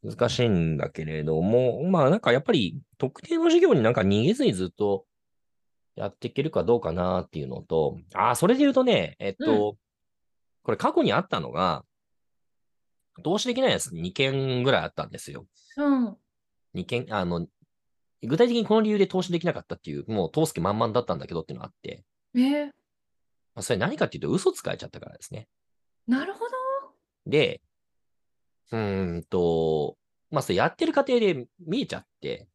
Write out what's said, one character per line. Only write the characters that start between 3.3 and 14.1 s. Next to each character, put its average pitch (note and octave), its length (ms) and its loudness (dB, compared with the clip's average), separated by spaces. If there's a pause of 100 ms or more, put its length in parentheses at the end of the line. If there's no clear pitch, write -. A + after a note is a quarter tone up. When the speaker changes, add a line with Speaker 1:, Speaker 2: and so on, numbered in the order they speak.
Speaker 1:
の E4 120 4
事 E4+ 80 6
業 E4+ 160 6
に C3 80 4
な A2 80 6
ん - 20 2
か A2 100 2
逃 G2+ 220 4
げ F3+ 100 4
ず C#4+ 100 0
に F3 80 4
ず F#2 140 -2
っ - 20 -6
と G2+ 360 -2 (920)
や G2+ 100 -6
っ G2 100 -10
て - 120 -10
い - 40 -8
け - 120 -4
る D#3 80 -4
か F2+ 100 0
ど A2+ 140 4
う A#2 40 0
か E2 120 -4
な F2+ 300 0
っ - 60 -12
て D#2+ 120 -8
い - 20 -6
う C2 60 -8
の - 140 -10
と、 D#2+ 360 0 (160)
あ、 A2 220 2
そ E3+ 100 0
れ A#3 80 4
で C4 60 0
言 C#4+ 100 4
う - 20 -4
と B3+ 120 2
ね、 D3 340 0
え G2 120 -4
っ - 40 -10
と、 G#2+ 380 0
Speaker 2:
う - 20 -14
ん。 - 40 -20 (840)
Speaker 1:
こ - 100 -4
れ G#2+ 40 0
過 D4 180 0
去 E4+ 80 4
に D3 100 2
あ C3 80 2
っ - 80 -10
た A2 120 -2
の B1 100 -10
が、 D#2 340 -2 (1400)
投 F#3 160 0
資 B3 100 -2
で A#3+ 60 -2
き B3+ 60 -2
な C4 80 2
い - 20 4
や F#2 100 0
つ - 120 -8
二 E2+ 200 -6